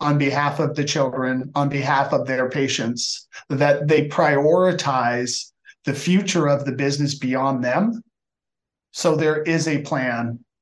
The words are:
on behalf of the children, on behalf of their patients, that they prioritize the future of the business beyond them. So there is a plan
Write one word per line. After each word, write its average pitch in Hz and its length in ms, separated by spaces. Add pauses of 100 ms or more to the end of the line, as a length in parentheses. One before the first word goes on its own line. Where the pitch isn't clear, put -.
on 147 160
behalf 143 420
of 147 160
the 147 100
children, 131 720
on 143 140
behalf 139 460
of 127 120
their 127 220
patients, 127 800 (220)
that 147 380
they 147 200
prioritize 143 1400 (340)
the 139 80
future 180 540
of 143 180
the 135 80
business 139 420
beyond 131 480
them. 180 380 (960)
So 156 200
there 156 260
is 160 240
a 151 160
plan 120 560 (240)